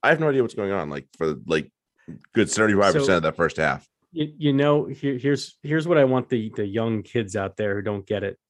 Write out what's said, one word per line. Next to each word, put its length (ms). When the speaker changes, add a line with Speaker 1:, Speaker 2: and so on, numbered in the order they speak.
Speaker 1:
"I 60
have 100
no 80
idea 140
what's 120
going 160
on," 180
like, 200
for, 160
like, 260
good 160
seventy-five 440
percent 140
Speaker 2:
So 100
Speaker 1:
of 80
that 100
first 220
half. 320
Speaker 2:
you, 260
you 140
know, 320
here, 340
here's, 460
here's 240
what 100
I 60
want 240
the, 260
the 100
young 380
kids 320
out 220
there 180
who 80
don't 240
get 160
it 160